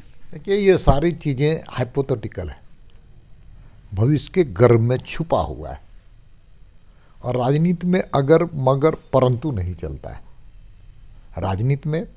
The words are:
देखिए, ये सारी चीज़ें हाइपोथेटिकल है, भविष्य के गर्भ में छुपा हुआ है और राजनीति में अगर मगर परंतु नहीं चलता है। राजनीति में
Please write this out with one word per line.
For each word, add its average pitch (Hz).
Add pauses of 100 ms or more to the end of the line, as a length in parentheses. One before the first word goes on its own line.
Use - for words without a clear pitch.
(320)
देखिए, 196
ये 190
सारी 151
चीज़ें 147
हाइपोथेटिकल 120
है, - (1300)
भविष्य 123
के 185
गर्भ 117
में 120
छुपा -
हुआ 71
है 69 (1400)
और 127
राजनीति 156
में 185 (120)
अगर 160
मगर 139
परंतु 127
नहीं 90
चलता 71
है। - (1160)
राजनीति 107
में 160 (100)